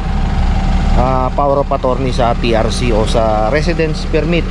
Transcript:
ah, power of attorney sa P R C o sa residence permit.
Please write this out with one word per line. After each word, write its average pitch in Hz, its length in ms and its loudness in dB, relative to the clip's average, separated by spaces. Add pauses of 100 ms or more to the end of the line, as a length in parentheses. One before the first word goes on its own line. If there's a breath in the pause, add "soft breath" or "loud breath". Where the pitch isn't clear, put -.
(960)
ah, 127 400 2
power 139 320 0
of 139 80 -2
attorney 127 400 -2
sa 117 240 2
P 117 160 0
R 110 160 0
C 113 240 -2
o 107 80 2
sa 110 480 0
residence 156 560 -2
permit. 160 440 0